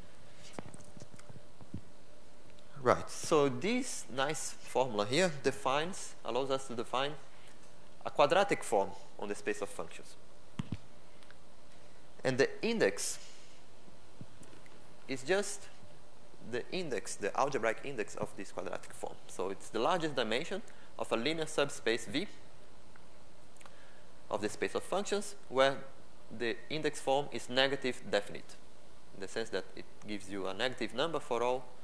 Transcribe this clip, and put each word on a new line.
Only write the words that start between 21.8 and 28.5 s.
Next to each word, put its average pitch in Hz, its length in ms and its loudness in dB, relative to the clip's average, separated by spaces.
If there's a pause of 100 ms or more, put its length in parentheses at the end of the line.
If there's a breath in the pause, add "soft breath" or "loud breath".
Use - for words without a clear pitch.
V 139 220 0 (2000 loud breath)
of 107 120 0
the 107 80 0
space - 260 0
of - 80 0
functions 202 520 0 (140)
where 131 280 6 (600)
the 113 180 0 (140)
index 147 300 0
form 143 320 2
is - 180 -4
negative 131 600 4
definite, - 460 2 (600)